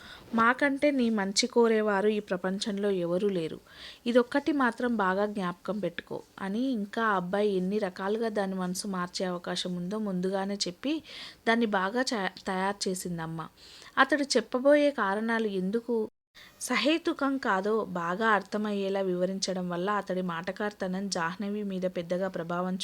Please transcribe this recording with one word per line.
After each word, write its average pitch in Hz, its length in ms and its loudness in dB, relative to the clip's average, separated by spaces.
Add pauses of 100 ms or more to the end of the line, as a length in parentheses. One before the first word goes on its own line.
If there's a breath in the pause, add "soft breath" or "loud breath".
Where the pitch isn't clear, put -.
(360 loud breath)
మాకంటే 269 560 4
నీ 247 180 4
మంచి 208 380 0
కోరేవారు 214 600 4
ఈ 214 120 4
ప్రపంచంలో 196 720 -2
ఎవరూ 185 400 0
లేరు. 170 300 -2 (480 loud breath)
ఇదొక్కటి 247 440 4
మాత్రం 247 440 0
బాగా 196 300 2
జ్ఞాపకం 196 540 -4
పెట్టుకో - 420 -6 (180)
అని 214 320 -2
ఇంకా 214 320 -2
ఆ 214 120 2
అబ్బాయి 196 400 0
ఎన్ని 185 220 0
రకాలుగా 208 520 -2
దాని 196 260 -2
మనసు 180 320 -4
మార్చే 185 380 -4
అవకాశం 180 500 -4
ఉందో 180 220 -4
ముందుగానే 196 580 -2
చెప్పి 262 480 -4 (440 loud breath)
దాన్ని 233 180 4
బాగా 208 360 0
చా-, 208 460 -4
తయారు 196 420 -2
చేసిందమ్మ. 165 580 -6 (500 loud breath)
అతడు 277 260 4
చెప్పబోయే 277 680 4
కారణాలు 226 560 0
ఎందుకు 214 600 -2 (520 loud breath)
సహేతుకం 277 760 0
కాదో 208 480 0
బాగా 185 440 -2
అర్థమయ్యేలా 202 720 0
వివరించడం 185 680 -2
వల్ల 175 200 -2
అతడి 196 320 -2
మాటకారితనం 190 880 -4
జాహ్నవి 190 540 -4
మీద 190 180 -4
పెద్దగా 180 460 -2
ప్రభావం 180 560 -4